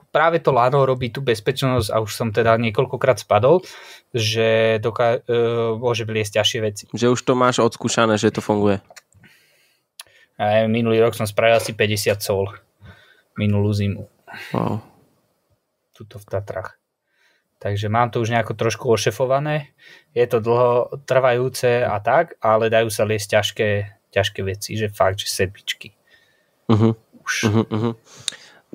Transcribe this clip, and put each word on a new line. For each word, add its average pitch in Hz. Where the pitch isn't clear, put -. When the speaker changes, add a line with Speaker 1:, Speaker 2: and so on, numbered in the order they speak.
Speaker 1:
práve 160
to 143
lano 127
robí 131
tú -
bezpečnosť 127
a 110
už 107
som 117
teda 113
niekoľkokrát 120
spadol, 123
že 113
doká-, 117
e, 120
môže 113
vliesť 107
ťažšie 107
veci. 107
Speaker 2:
Že 120
už 123
to -
máš 123
odskúšané, 113
že 107
to -
funguje. 104
Speaker 1:
A 107
minulý 113
rok 117
som 117
spravil 113
asi 113
päťdesiat 104
sol. 98
Minulú 104
zimu. 101
Speaker 2:
Wow. 107
Speaker 1:
Tuto 104
v 101
Tatrách. 98
Takže 101
mám 113
to 123
už 113
nejako 117
trošku 113
ošefované. 139
Je 120
to 117
dlho 120
trvajúce 127
a 104
tak, 135
ale 110
dajú 113
sa 110
liesť 107
ťažké, 107
ťažké -
veci, 98
že 110
fakt, 98
že -
sedmičky. -
Speaker 2:
Mhm. 113
Speaker 1:
Už. -
Speaker 2:
Mhm, 110
mhm. 110